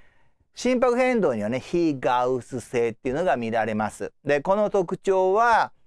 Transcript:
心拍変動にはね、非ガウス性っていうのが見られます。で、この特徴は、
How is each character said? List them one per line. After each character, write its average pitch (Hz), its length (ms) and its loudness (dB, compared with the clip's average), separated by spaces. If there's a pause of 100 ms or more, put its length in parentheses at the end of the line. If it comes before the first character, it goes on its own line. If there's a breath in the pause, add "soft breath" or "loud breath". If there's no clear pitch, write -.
(540 soft breath)
心 254 240 0
拍 240 180 2
変 254 240 2
動 151 140 2
に 107 80 -2
は 104 60 -2
ね、 127 100 -2
非 160 400 0
ガ 127 300 0
ウ 131 120 -2
ス 120 200 -10
性 117 300 -2
っ - 40 -6
て - 140 -8
い 123 40 -2
う 135 40 -4
の 170 80 -2
が 165 120 2
見 117 140 -6
ら 110 160 0
れ 110 80 -4
ま 107 160 -2
す。 - 220 -10 (120)
で、 143 160 2
こ 190 140 0
の 208 160 0
特 190 260 0
徴 190 380 2
は、 214 380 2 (140)